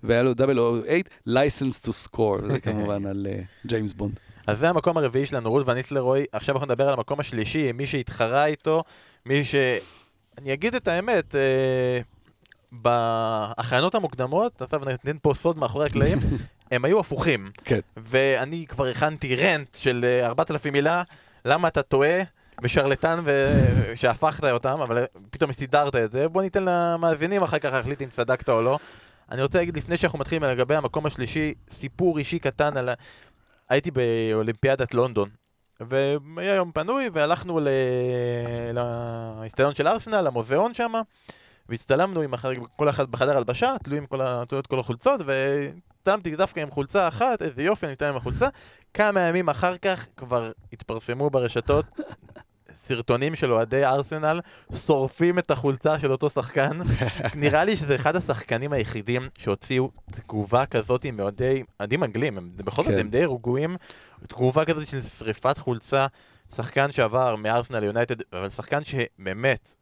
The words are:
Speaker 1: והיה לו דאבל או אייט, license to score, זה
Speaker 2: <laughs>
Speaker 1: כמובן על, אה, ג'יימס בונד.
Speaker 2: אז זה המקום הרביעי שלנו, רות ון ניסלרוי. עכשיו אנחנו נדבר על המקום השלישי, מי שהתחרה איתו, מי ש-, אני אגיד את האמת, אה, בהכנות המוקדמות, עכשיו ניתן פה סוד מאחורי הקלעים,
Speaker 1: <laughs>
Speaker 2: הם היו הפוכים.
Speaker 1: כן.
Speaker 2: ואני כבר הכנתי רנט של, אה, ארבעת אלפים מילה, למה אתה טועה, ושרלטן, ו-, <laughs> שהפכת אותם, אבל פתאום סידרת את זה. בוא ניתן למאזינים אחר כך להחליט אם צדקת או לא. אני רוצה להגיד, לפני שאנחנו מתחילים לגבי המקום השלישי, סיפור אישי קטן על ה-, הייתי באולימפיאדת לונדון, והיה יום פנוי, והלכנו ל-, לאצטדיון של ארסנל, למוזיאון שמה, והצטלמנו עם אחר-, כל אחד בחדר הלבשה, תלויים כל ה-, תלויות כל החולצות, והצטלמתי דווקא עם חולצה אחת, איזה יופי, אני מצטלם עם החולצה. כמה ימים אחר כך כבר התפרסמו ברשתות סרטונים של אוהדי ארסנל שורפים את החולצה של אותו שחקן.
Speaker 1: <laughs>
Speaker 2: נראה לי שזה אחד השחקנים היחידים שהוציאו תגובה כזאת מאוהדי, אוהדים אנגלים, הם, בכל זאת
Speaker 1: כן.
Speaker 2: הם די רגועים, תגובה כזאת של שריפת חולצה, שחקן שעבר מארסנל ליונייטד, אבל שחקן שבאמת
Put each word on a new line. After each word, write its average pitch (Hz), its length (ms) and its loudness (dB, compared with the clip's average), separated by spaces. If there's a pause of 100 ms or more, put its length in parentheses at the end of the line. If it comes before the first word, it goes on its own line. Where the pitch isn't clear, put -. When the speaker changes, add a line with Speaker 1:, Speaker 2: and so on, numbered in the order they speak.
Speaker 1:
והיה 117 180 4
לו 127 120 4
דאבל 131 260 4
או 117 260 4
אייט, 170 240 0 (200)
license 135 560 2
to 117 40 -4 (180)
score, 101 400 0
זה 127 140 -2
Speaker 2:
<laughs> - 40 -10
Speaker 1:
כמובן 101 400 -2
על, 98 240 -6
אה, 98 120 -8 (240)
ג'יימס 110 280 -2
בונד. 101 260 -6 (280)
Speaker 2:
אז 107 120 0
זה 160 100 4
המקום 165 280 2
הרביעי 135 280 0
שלנו, 120 260 -2
רות 131 160 2
ון 123 100 2
ניסלרוי. 131 540 0
עכשיו 135 240 -2
אנחנו 135 100 -2
נדבר 131 220 2
על 139 60 2
המקום 131 260 -4
השלישי, 127 520 -2
מי 131 160 -6
שהתחרה 127 580 0
איתו, 156 380 0 (420)
מי 139 180 2
ש-, 135 120 -2 (840)
אני 135 160 -6
אגיד 208 220 -2
את 240 120 -2
האמת, 185 480 0
אה, 131 680 2 (720)
בהכנות 117 1200 0
המוקדמות, 156 680 -2
עכשיו 139 240 -4
ניתן 135 360 -4
פה 147 120 0
סוד 165 240 0
מאחורי 139 280 0
הקלעים, 147 320 2 (280)
Speaker 1:
<laughs> - 260 -12
Speaker 2:
הם 123 140 0
היו 190 140 4
הפוכים. 127 520 -2 (120)
Speaker 1:
כן. 117 160 2 (180)
Speaker 2:
ואני 131 680 0
כבר 139 180 -2
הכנתי 135 500 -2
רנט 151 400 0
של, 123 320 0
אה, 123 180 4
ארבעת 139 260 0
אלפים 147 220 -4
מילה, 160 300 2 (420)
למה 160 220 2
אתה 156 140 0
טועה, 147 380 4 (420)
ושרלטן, 139 600 2
ו-, 139 720 4
<laughs> - 0 -
שהפכת 131 480 0
אותם, 135 380 0
אבל 120 240 0 (240)
פתאום 147 220 -2
סידרת 139 440 0
את 113 160 2
זה. 135 160 0
בוא 175 140 0
ניתן 190 240 0
למאזינים 170 800 2
אחר 156 160 0
כך 143 140 -2
להחליט 131 280 -2
אם 131 80 -8
צדקת 123 400 -2
או 117 120 4
לא. 131 180 2 (520)
אני 123 100 -4
רוצה 131 160 0
להגיד, 147 200 0
לפני 165 200 -4
שאנחנו 160 220 0
מתחילים 151 240 -2
לגבי 127 320 2
המקום 151 300 -2
השלישי, 151 480 -2 (180)
סיפור 165 460 0
אישי 151 220 -4
קטן 147 380 0
על 127 120 -2
ה-, 123 40 0 (760)
הייתי 143 220 2
באולימפיאדת 117 1000 2
לונדון, 117 360 2 (500)
והיה 143 760 -2
יום 180 160 0
פנוי, 226 420 -2
והלכנו 160 460 0
ל-, 147 80 2 (1080)
לאצטדיון 117 1000 -4
של 147 120 2
ארסנל, 214 340 0
למוזיאון 139 520 0
שמה, 226 280 -4 (680)
והצטלמנו 160 520 0
עם 135 120 -2
אחר-, 131 200 -4 (220)
כל 147 140 2
אחד 135 220 0
בחדר 131 260 2
הלבשה, 123 460 0
תלויים 143 220 -6
כל 135 160 -6
ה-, 123 260 -2
תלויות 135 200 -4
כל 131 120 0
החולצות, 180 460 0
והצטלמתי 143 1120 -2
דווקא 180 240 0
עם 147 120 -6
חולצה 143 360 0
אחת, 214 340 0
איזה 135 220 -4
יופי, 196 220 0
אני 143 80 -4
מצטלם 147 160 -2
עם 139 80 -2
החולצה. 123 300 0 (460)
כמה 208 260 4
ימים 170 300 2
אחר 180 280 0
כך 180 300 -2 (100)
כבר 120 340 -4 (220)
התפרסמו 120 560 -4
ברשתות 135 560 2 (880)
סרטונים 127 600 -2
של 131 180 2
אוהדי 117 320 2
ארסנל 151 540 0 (460)
שורפים 165 540 2
את 160 120 -2
החולצה 135 480 0
של 139 120 0
אותו 139 180 0
שחקן. 139 500 -2 (300)
Speaker 1:
<laughs> 127 320 -4
Speaker 2:
נראה 147 220 4
לי 202 140 2
שזה 147 180 0
אחד 139 200 0
השחקנים 135 580 -2
היחידים 120 640 -2
שהוציאו 127 540 -2 (200)
תגובה 110 540 0
כזאת 123 400 -2
מאוהדי, 123 580 -2 (160)
אוהדים 120 240 -2
אנגלים, 113 340 -4
הם, 87 180 -12
בכל 98 280 -4
זאת - 100 0
Speaker 1:
כן. 98 60 2
Speaker 2:
הם 104 100 -2
די 131 160 2
רגועים, 131 500 -2 (520)
תגובה 127 380 2
כזאת 156 220 -2
של 135 140 -6
שריפת 113 560 -4
חולצה, 135 500 -2 (480)
שחקן 139 360 0
שעבר 123 440 2
מארסנל 113 440 -2
ליונייטד, 113 360 0 (180)
אבל 95 160 -6
שחקן 143 340 -6
שבאמת 113 1000 -4